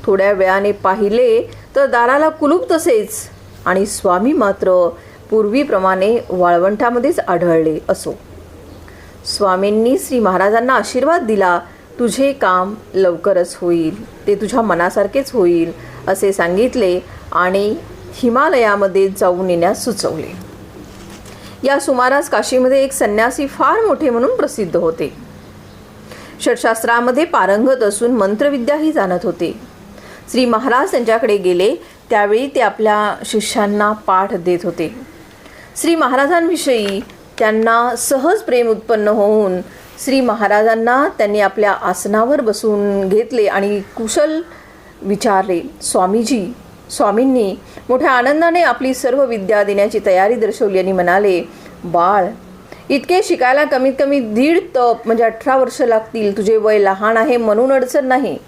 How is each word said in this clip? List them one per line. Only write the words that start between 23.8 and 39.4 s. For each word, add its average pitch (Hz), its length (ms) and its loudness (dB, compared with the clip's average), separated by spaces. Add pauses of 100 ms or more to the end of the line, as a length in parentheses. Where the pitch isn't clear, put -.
मोठे 302 240 0
म्हणून 247 260 0
प्रसिद्ध 202 400 -4
होते. 165 380 -2 (1300)
षटशास्त्रामध्ये 240 840 0
पारंगत 233 580 2
असून 220 280 0
मंत्रविद्याही 277 800 0
जाणत 190 320 0
होते. 175 520 -6 (560)
श्री 254 140 2
महाराज 247 460 0
त्यांच्याकडे 226 460 2
गेले 185 380 2 (340)
त्यावेळी 214 380 2
ते 277 140 -2
आपल्या 208 540 0 (100)
शिष्यांना 208 640 0
पाठ 196 420 0
देत 175 300 -2
होते. 175 320 -6 (840)
श्री 330 140 2
महाराजांविषयी 277 1040 0 (400)
त्यांना 226 560 2
सहज 285 440 0
प्रेम 240 280 0
उत्पन्न 214 400 0
होऊन 208 540 2 (440)